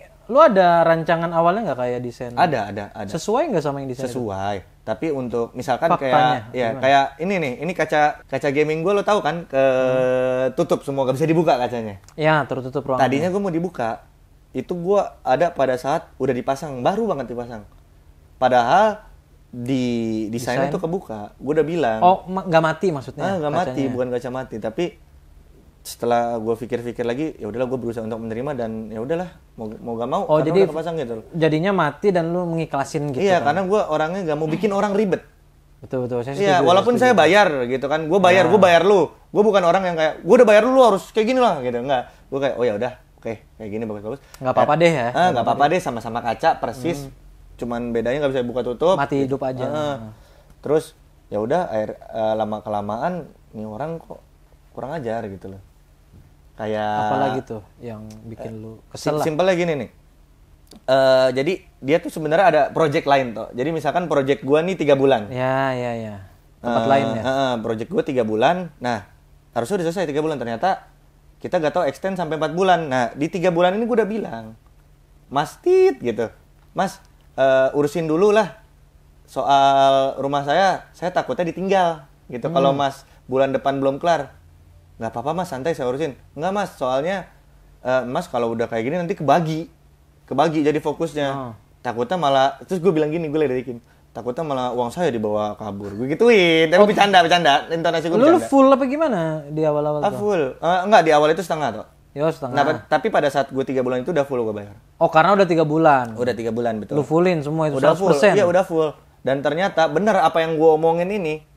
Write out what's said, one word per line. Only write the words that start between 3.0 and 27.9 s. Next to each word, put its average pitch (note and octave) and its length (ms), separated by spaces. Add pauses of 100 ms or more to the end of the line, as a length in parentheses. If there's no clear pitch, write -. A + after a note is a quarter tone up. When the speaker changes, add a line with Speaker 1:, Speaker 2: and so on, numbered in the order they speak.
Speaker 1:
Sesuai G#3+ 400
nggak F#3+ 140
sama C#3 180
yang C3+ 80
desain C3 160
itu? B2 120
Speaker 2:
Sesuai. G2+ 420 (240)
Tapi A2 280
untuk A#2+ 440
misalkan B2+ 380
Speaker 1:
Faktanya, C#3+ 180
Speaker 2:
kayak, B2+ 400
ya, B2 200
Speaker 1:
gimana? A#2 120
Speaker 2:
kayak C3+ 240 (140)
ini F#3+ 180
nih, C#3+ 220
ini E3 120
kaca, D#3 300 (220)
kaca C3+ 260
gaming D3+ 320
gue F#3+ 120
lo G3+ 100
tahu G#3 160
kan, D#3 260
ketutup B2+ 1400
Speaker 1:
Hmm. - 80
Speaker 2:
semua, C#3 140
nggak B2+ 120
bisa D3+ 120
dibuka D#3+ 280
kacanya. A2+ 460 (140)
Speaker 1:
Ya, D#3 280
tertutup C3 380
ruangannya. C3 240
Speaker 2:
Tadinya C#3 240
gue G3 120
mau G3 100
dibuka, D#3 500 (520)
itu C3 200
gue F3+ 280 (200)
ada D3 300
pada B2+ 240
saat C#3+ 400
udah C3 180
dipasang, C3+ 480
baru F#3+ 240
banget C#3+ 240
dipasang. A#2+ 320 (760)
Padahal C3 680 (440)
di B2 380 (440)
desainnya B2 380
Speaker 1:
Desain? C#3+ 40
Speaker 2:
tuh F3+ 100
kebuka, D#3+ 520
gue B2 200
udah D#3 120
bilang. C#3 340
Speaker 1:
Oh, F3+ 260
ma-, F#3 180
nggak E3 180
mati D#3+ 280
maksudnya C#3 360
Speaker 2:
Ah, G3 120
nggak D3 160
mati, E3+ 200
Speaker 1:
kacanya? C3+ 160
Speaker 2:
bukan B2+ 200
kaca B2 200
mati, B2+ 280
tapi A2 280 (920)
setelah A#2+ 560
gue A2+ 220
pikir-pikir A#2 440
lagi, B2 320
ya - 140
udahlah A#2 180
gue B2+ 140
berusaha A#2 240